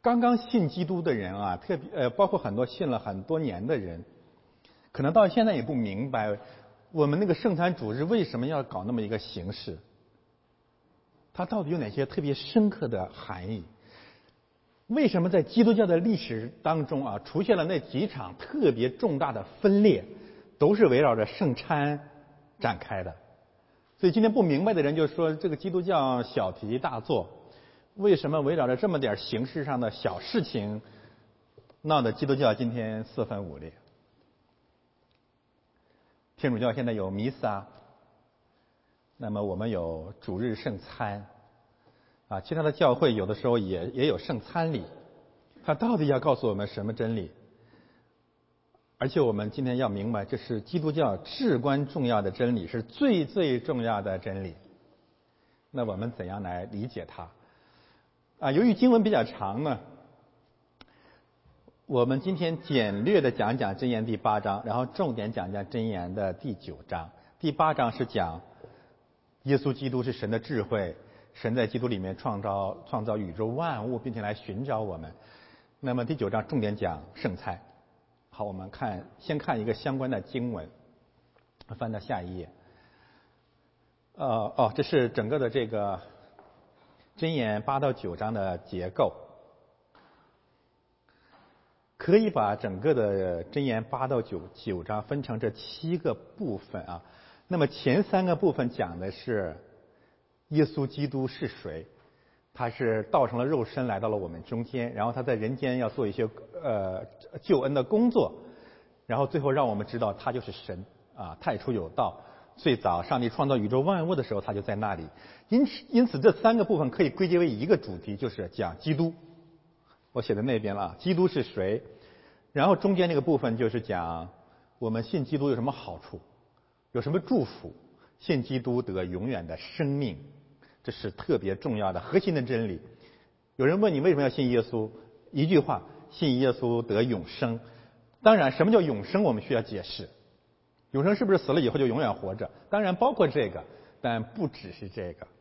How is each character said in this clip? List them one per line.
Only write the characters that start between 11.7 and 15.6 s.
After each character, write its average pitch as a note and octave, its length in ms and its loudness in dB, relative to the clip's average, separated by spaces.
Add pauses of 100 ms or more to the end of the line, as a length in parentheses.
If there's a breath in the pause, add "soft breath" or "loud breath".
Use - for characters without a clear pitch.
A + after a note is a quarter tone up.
有 F3 80 0
哪 A#2 100 -4
些 C3+ 160 -2
特 - 160 -4
别 C#3+ 140 0
深 G#3+ 340 4
刻 D#3+ 180 -4
的 G#2 280 -4
含 F#2 360 -10
义？ G2 140 -8 (1200 loud breath)
为 B3+ 200 4
什 E3+ 140 4
么 F3+ 80 2
在 F3 120 6
基 A#3 220 4